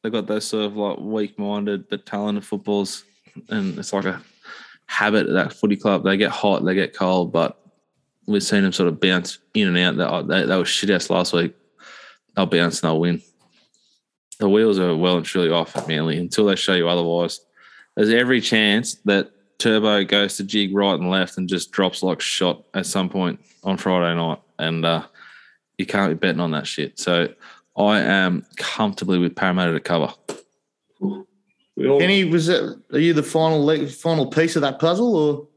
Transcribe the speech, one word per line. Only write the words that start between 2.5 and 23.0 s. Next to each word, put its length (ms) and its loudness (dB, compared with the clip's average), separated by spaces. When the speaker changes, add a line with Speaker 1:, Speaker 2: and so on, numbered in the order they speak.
Speaker 1:
and 280 -4
it's 140 -10
like 140 -2
a 160 -6
habit 420 0
at 60 -2
that 200 0
footy 220 0
club. 280 0
They 140 2
get 140 2
hot, 340 0
they 100 2
get 200 -2
cold, 360 0
but 280 0
we've 180 0
seen 200 2
them 100 2
sort 160 2
of 100 -6
bounce 380 0
in 220 2
and 260 2
out. 260 -2
They, 140 2
they, 60 0
they 100 2
were 80 0
shit-house 440 0
last 240 0
week. 220 0
They'll 100 2
bounce 360 0
and 80 0
they'll 100 2
win. 220 0
The 100 2
wheels 300 4
are 160 2
well 220 2
and 80 -2
truly 240 0
off 260 0
at 120 -6
Manly 300 -2
until 280 0
they 100 4
show 200 0
you 120 2
otherwise. 540 0
There's 160 2
every 280 2
chance 540 2
that 260 2
Turbo 460 2
goes 340 0
to 60 -6
jig 320 -2
right 180 2
and 160 -2
left 300 -2
and 100 -4
just 220 -4
drops 320 -2
like 180 -2
shot 400 -2
at 100 -4
some 240 -2